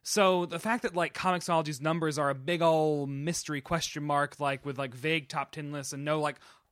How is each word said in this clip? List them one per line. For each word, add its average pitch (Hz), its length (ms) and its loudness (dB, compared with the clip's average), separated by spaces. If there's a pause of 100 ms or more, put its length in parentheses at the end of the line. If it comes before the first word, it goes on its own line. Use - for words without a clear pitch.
so 185 440 4
the 170 120 -6
fact 226 240 -2
that, 170 140 -4
like, 165 180 0
Comixology's 165 640 0
numbers 156 380 0
are 147 100 2
a 139 60 2
big 151 260 -2
ol' 156 460 4
mystery 143 540 -4
question 156 420 -4
mark, 143 380 0
like, 139 260 -2
with, 135 120 -4
like, 135 160 -4
vague 156 340 -2
top 143 240 -6
ten 147 200 -8
lists 139 200 -8
and 143 120 -8
no, 151 160 2
like, 151 160 0 (360)